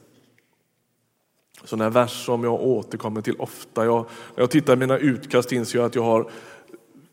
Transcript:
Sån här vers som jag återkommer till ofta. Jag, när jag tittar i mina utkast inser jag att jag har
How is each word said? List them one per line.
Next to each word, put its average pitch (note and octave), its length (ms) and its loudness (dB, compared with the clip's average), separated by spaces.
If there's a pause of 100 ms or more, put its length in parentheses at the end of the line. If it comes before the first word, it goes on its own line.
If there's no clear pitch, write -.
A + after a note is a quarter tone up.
(1600)
Sån A2 180 -6
här A2 80 0
vers A#2+ 360 0
som A#2+ 180 -2
jag A#2 180 0
återkommer A2 600 -2
till A#2+ 140 -2
ofta. - 500 -4
Jag, A#2 200 2 (300)
när B2 80 0
jag B2 80 2
tittar C#3+ 220 4
i - 20 4
mina C3 220 2
utkast B2+ 540 0
inser A#2+ 280 -2
jag A#2+ 60 2
att A#2 100 -2
jag A#2 80 0
har A2+ 280 2 (800)